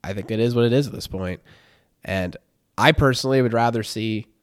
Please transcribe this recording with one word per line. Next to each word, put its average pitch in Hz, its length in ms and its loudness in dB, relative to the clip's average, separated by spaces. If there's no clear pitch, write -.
I 95 100 -8
think 101 200 -8
it 110 80 -2
is 120 160 2
what 117 80 4
it 117 80 2
is 143 160 2
at - 40 -10
this - 140 -12
point. 90 340 -8
And 92 320 -4
I 123 140 6
personally 135 520 2
would 117 100 2
rather 117 320 2
see 110 420 -4